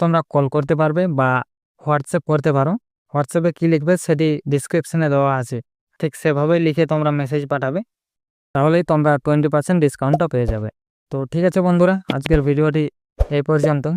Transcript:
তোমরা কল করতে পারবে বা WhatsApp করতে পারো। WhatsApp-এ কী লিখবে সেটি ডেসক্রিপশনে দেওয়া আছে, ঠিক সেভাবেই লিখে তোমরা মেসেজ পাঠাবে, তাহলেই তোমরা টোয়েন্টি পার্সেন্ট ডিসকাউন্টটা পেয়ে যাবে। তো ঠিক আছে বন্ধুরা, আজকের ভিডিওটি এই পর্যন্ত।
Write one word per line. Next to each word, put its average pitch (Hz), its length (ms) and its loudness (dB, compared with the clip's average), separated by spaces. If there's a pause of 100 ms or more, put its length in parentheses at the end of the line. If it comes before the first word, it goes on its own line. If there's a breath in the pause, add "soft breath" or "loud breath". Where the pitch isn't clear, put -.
তোমরা 165 180 2 (100)
কল 143 140 2 (100)
করতে 147 260 0
পারবে 156 220 0 (160)
বা 131 120 2 (520)
WhatsApp 151 480 -2
করতে 151 220 0
পারো। 139 200 0 (420)
WhatsApp-এ 165 440 0
কী 165 140 0
লিখবে 160 220 2 (100)
সেটি 160 240 0 (240)
ডেসক্রিপশনে 160 640 -2
দেওয়া 139 260 2
আছে, 123 180 -8 (420)
ঠিক 156 120 -4 (100)
সেভাবেই 156 440 0
লিখে 160 260 0
তোমরা 151 260 0
মেসেজ 143 340 -4
পাঠাবে, 139 280 -4 (760)
তাহলেই 160 360 2
তোমরা 151 220 2 (120)
টোয়েন্টি 151 280 2
পার্সেন্ট 151 320 0
ডিসকাউন্টটা 143 480 0
পেয়ে 123 200 0
যাবে। 107 160 -6 (440)
তো 139 40 -6 (160)
ঠিক 170 160 0
আছে 185 180 0
বন্ধুরা, 180 280 4 (200)
আজকের 151 340 2
ভিডিওটি 151 360 2 (520)
এই 143 120 0
পর্যন্ত। 151 360 0 (120)